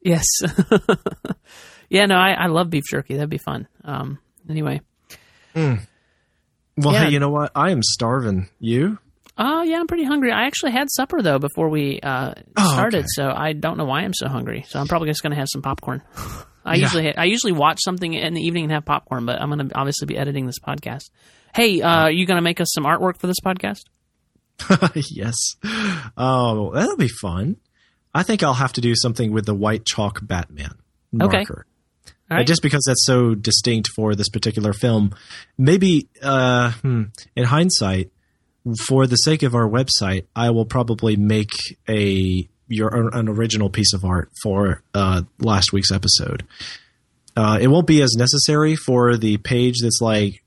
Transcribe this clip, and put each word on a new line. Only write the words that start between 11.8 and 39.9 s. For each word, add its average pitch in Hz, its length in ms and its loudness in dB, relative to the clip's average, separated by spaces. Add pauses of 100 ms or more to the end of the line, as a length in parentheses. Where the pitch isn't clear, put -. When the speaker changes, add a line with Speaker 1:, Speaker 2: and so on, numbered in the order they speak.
Speaker 1:
uh, 131 320 -4 (220)
Speaker 2:
Oh, 196 160 4
Speaker 1:
started, 208 280 2
Speaker 2:
okay. - 100 -4
Speaker 1:
so 139 200 -2
I 151 220 -2
don't 156 240 -4
know 160 80 -2
why 139 160 -2
I'm 190 140 -4
so - 140 -6
hungry. 123 400 -6
So 139 120 -8
I'm 143 80 -4
probably 165 200 0
just 151 140 -4
gonna 147 140 -4
have 139 160 -4
some 135 100 -8
popcorn. 135 400 -6 (140)
<laughs> - 480 -14
I 165 120 -2
Speaker 2:
Yeah. 175 60 4
Speaker 1:
usually 160 220 0
ha-, 147 160 0
I 165 60 2
usually 214 260 2
watch 151 320 2
something 180 300 -4
in 165 200 -4
the 160 60 -2
evening 165 240 -2
and 151 80 -2
have 151 140 -2
popcorn, 135 400 -4
but 120 140 -4
I'm 143 100 -4
gonna 147 240 -4
obviously 139 320 -4
be - 100 -6
editing 139 300 -4
this 123 120 -8
podcast. 139 520 -10 (440)
Hey, 214 280 2
uh, 170 60 2
Speaker 2:
Oh. 165 160 4
Speaker 1:
are 160 60 4
you 175 160 2
gonna 175 160 2
make 170 180 -2
us 170 120 0
some 151 120 -4
artwork 170 340 0
for - 80 -6
this 180 180 -2
podcast? 185 400 -6 (760)
Speaker 2:
<laughs> - 520 0
Yes. 113 240 -6 (840)
Oh, 123 580 0
that'll 320 220 -2
be 160 120 0
fun. 104 480 -4 (580)
I 175 80 2
think 214 200 -2
I'll 143 120 2
have 127 200 -2
to 127 60 -4
do 120 140 0
something 113 380 -2
with 107 140 0
the 107 80 0
white 107 300 -2
chalk - 380 -4
Batman 78 520 -8 (460)
Speaker 1:
Okay. 190 180 2
Speaker 2:
marker. - 280 -8 (640)
Speaker 1:
All 160 80 0
right. - 20 4
Speaker 2:
Uh, 143 40 4
just 160 180 2
because 143 240 2
that's 127 180 2
so 123 300 4
distinct 110 600 0
for 107 180 0
this 104 140 -4
particular 107 440 -2
film. 104 420 2 (440)
Maybe, 165 500 4 (140)
uh, 127 500 2
hmm, 117 300 -2 (340)
in 127 80 0
hindsight, 120 640 2 (800)
for 131 180 4
the 123 100 2
sake 151 260 2
of 127 120 2
our 117 140 4
website, 104 560 0 (100)